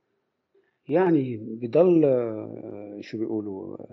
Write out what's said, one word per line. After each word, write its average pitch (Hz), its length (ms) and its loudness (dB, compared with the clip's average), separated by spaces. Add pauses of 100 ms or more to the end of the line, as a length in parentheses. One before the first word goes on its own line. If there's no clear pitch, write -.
(880)
يعني 143 480 2
بضل، 123 680 4
آه، 110 960 -2
شو - 160 -10
بيقولوا، 104 600 -6 (160)